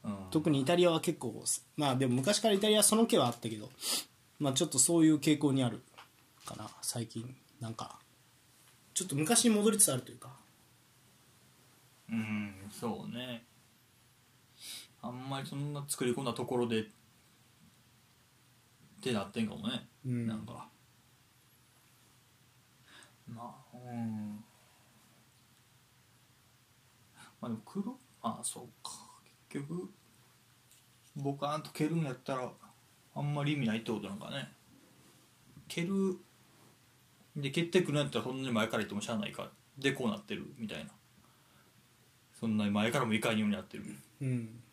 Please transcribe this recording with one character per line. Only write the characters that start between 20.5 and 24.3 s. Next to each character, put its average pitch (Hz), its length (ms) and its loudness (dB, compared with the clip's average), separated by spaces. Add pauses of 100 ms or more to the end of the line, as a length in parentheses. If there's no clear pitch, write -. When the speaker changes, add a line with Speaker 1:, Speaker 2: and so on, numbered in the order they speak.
Speaker 1:
ま 117 260 -12 (180)
あ、 120 40 -20
う 123 180 -12
ん。 107 500 -4 (3000)